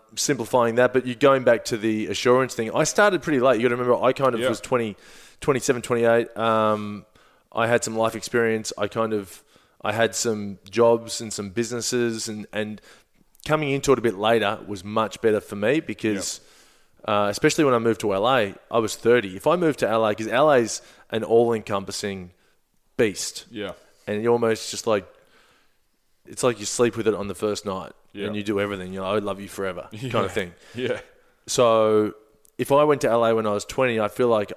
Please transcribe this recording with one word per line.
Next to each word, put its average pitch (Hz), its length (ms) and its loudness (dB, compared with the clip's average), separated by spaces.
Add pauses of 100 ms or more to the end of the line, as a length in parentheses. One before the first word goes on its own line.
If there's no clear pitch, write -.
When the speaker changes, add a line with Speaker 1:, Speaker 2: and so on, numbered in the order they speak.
(140)
Speaker 1:
simplifying 117 640 0
that. 123 160 4
But 127 140 0
you're 123 100 -6
going 135 260 4
back 117 240 4
to 120 100 -4
the 107 300 -2
assurance 123 480 2
thing. 110 200 -4
I 143 100 2
started 202 380 2
pretty 147 180 0
late. 127 200 4
You 123 80 2
gotta 120 80 0
remember, 123 260 0
I 127 100 4
kind 131 220 0
of 110 60 -4
Speaker 2:
Yeah. 131 80 0
Speaker 1:
was 110 120 -2
twenty, 117 360 -2 (440)
twenty-seven, 127 420 0
twenty-eight. 117 540 2
Um, 107 680 0 (480)
I 113 140 0
had 117 180 2
some 113 120 -6
life 110 180 0
experience. 113 640 -2
I 104 100 -2
kind 113 240 -2
of, 101 300 -8 (400)
I 104 100 -2
had 113 220 0
some 104 440 -4 (120)
jobs 117 500 2
and 110 120 -10
some 101 180 -8
businesses, 117 800 -4
and, 107 240 -10
and 107 280 -6 (680)
coming 151 240 0
into 139 220 0
it 120 60 4
a 110 40 -2
bit 113 140 0
later 107 500 2
was 98 180 -10
much 107 360 -4
better 107 200 2
for - 160 -10
me 120 240 0
because 107 640 -4
Speaker 2:
Yeah. - 60 -20 (580)
Speaker 1:
Uh, 104 240 2
especially 151 340 2
when 131 100 4
I 117 40 4
moved 113 240 2
to 101 120 0
L 101 140 2
A, 110 260 2 (160)
I 117 80 0
was 110 180 -2
thirty. 110 400 2
If 101 100 -12
I 165 100 4
moved 165 240 0
to 110 80 0
L 110 180 2
A, 107 80 2
'cause 110 140 -6
L 139 240 4
A's 120 300 2 (280)
an 110 140 -4
all-encompassing 101 1080 0 (640)
beast. - 540 -2
Speaker 2:
Yeah. 101 220 -10 (340)
Speaker 1:
And 104 160 -4
you 117 100 2
almost 113 380 0
just, - 160 -10
like, 104 200 0 (1200)
it's - 160 -10
like 120 180 0
you 104 60 -10
sleep 117 300 0
with 107 120 -6
it 107 60 2
on 98 140 -6
the 92 60 -8
first 104 320 -4
night 95 260 -8 (200)
Speaker 2:
Yeah. 101 140 -8
Speaker 1:
and 104 100 -8
you 104 60 -6
do 101 180 -2
everything. 95 320 -6
You're 95 100 -8
like, 95 200 -2
"I - 20 -8
love 98 160 -6
you 98 80 -12
forever," 92 400 -8
Speaker 2:
<laughs> - 40 -20
Yeah. 113 180 -10
Speaker 1:
kind 107 140 -2
of 95 80 -6
thing. 90 200 -6 (220)
Speaker 2:
Yeah. 120 260 -6 (460)
Speaker 1:
So 110 680 4 (440)
if 127 120 -4
I 143 140 6
went 147 180 2
to 131 80 2
L 117 140 4
A 113 100 4
when 110 120 0
I 104 60 0
was 104 120 -2
twenty, 123 340 0
I 104 100 0
feel 123 200 0
like 104 280 2